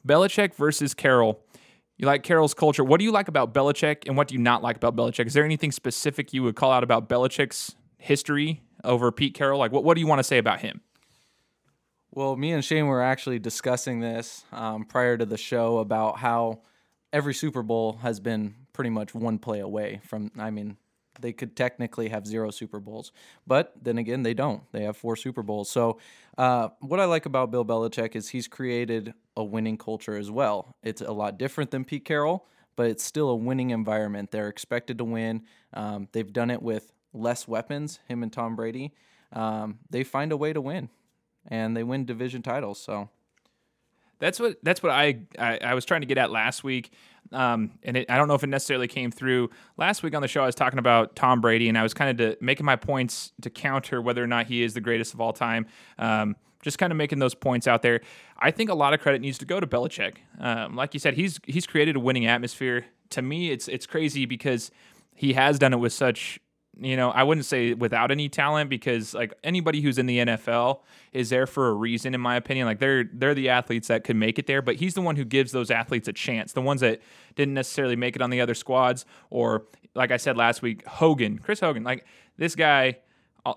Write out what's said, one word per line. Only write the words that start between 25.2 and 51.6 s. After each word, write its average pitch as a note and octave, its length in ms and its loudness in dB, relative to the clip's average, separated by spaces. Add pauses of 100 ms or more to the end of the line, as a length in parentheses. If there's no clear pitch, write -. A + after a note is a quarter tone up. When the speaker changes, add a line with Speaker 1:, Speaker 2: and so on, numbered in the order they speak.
Speaker 2:
Bowls. G#2 300 -6
So, A#2 260 2 (400)
uh, B2 320 2 (120)
what D3+ 180 -2
I G3 60 4
like E3 200 0
about C3 240 0
Bill A#2+ 160 0
Belichick A2+ 500 -2
is G#2+ 140 -8
he's B2 180 -8
created A#2 680 -4 (200)
a A2 80 -6
winning A2 360 -4
culture G#2+ 360 -8
as G#2 140 -8
well. G#2+ 540 -2
It's A2 180 -8
a A#2 100 -8
lot G#2 280 -4
different C3+ 320 -6
than C3 120 -6
Pete C#3 220 -10
Carroll, D#3 400 -2 (300)
but A#2 160 2
it's A2 120 -6
still D3 260 -2
a B2 60 2
winning B2+ 360 -2
environment. G#2+ 580 -4
They're G#2+ 200 -6
expected A#2+ 500 -6
to B2 40 -4
win. A2+ 420 -4 (280)
Um, G#2 380 -10
they've G#2+ 200 -6
done A#2+ 200 -2
it A#2 100 -4
with A2 320 -6 (180)
less A#2 360 -4
weapons, C#3+ 600 -6
him A#2+ 140 -6
and A2 100 -6
Tom A2+ 240 -6
Brady. A2+ 380 -8 (380)
Um, A2 480 -6 (100)
they B2+ 140 -4
find D3 280 -4
a D3+ 60 -2
way D3+ 160 -2
to D3+ 80 -4
win, C#3 280 -8 (580)
and A2+ 300 -4
they A#2 60 -4
win B2+ 220 -4
division B2 360 -6
titles, A#2+ 380 -6
so. G#2 300 -8 (1080)
Speaker 1:
That's F#3 200 0
what, A#3 240 -2
that's F3+ 180 0
what D#3+ 120 2
I, C#3+ 260 2 (180)
I, A2+ 200 0
I A#2+ 160 -2
was B2+ 100 -2
trying E3 180 0
to C3 60 -8
get C3 100 0
at B2 140 2
last A2+ 320 -2
week, B2+ 300 -6 (400)
um, A#2 380 0 (120)
and B2 140 -2
it, B2+ 120 -4
I B2 60 2
don't D3 140 4
know C#3+ 60 4
if C#3 80 0
it C#3+ 40 -4
necessarily C3+ 400 -2
came B2 240 -6
through. B2+ 380 0 (260)
Last F#3 260 0
week D3+ 140 -4
on D3 60 0
the C3+ 80 -2
show, C#3+ 140 2
I - 20 4
was B2+ 100 0
talking C3 240 0
about A#2 380 4
Tom B2+ 240 6
Brady, A2+ 260 4